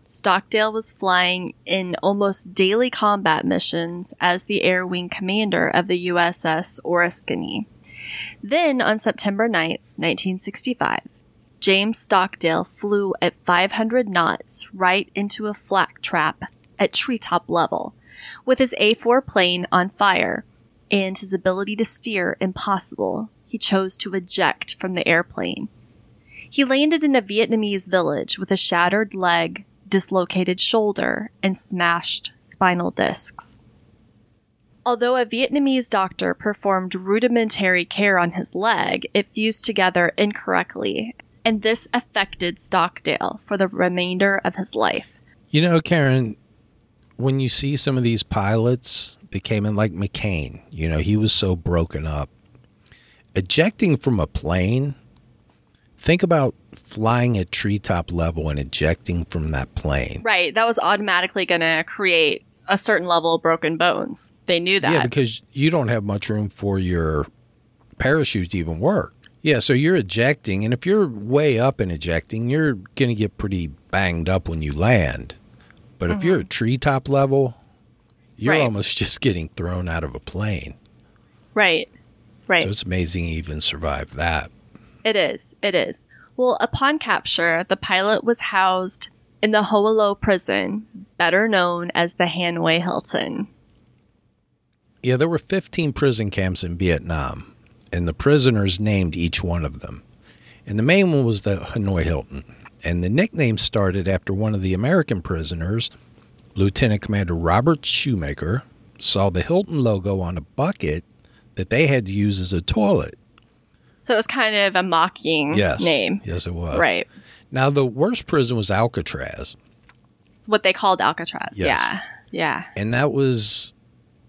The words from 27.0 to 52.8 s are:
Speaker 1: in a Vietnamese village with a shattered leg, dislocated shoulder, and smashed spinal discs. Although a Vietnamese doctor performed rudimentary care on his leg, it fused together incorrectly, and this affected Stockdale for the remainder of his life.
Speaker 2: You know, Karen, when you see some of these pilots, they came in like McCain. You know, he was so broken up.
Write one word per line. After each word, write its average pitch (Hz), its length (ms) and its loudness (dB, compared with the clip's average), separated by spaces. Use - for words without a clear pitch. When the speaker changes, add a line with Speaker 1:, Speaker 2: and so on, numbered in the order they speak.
Speaker 1:
in 285 120 2
a 247 60 4
Vietnamese 202 680 -2
village 170 500 0
with 190 120 -4
a 196 60 4
shattered 185 560 2
leg, 170 520 0
dislocated 185 720 0
shoulder, 214 720 0
and 190 140 2
smashed 170 840 0
spinal 180 520 0
discs. - 680 -2
Although 240 320 2
a 247 80 2
Vietnamese 262 640 0
doctor 185 440 0
performed 190 640 -2
rudimentary 202 880 2
care 202 340 2
on 175 140 2
his 175 240 -8
leg, 202 580 0
it 202 200 -2
fused 220 320 0
together 185 520 2
incorrectly, 202 960 -2
and 220 180 0
this 220 320 0
affected 196 680 -4
Stockdale - 840 -2
for 202 140 -4
the 190 100 2
remainder 180 800 0
of 185 100 -4
his - 200 -6
life. - 300 0
Speaker 2:
You 151 120 4
know, 170 200 4
Karen, 131 560 2
when 135 240 0
you 131 80 0
see 143 260 0
some 135 220 0
of 127 60 0
these 117 200 2
pilots, 113 960 0
they 95 100 -6
came 104 240 -2
in 107 100 -2
like 104 160 2
McCain. 87 720 -4
You 80 160 -4
know, 80 120 0
he 95 180 2
was 107 160 2
so 92 240 2
broken 82 500 -2
up. 73 220 -6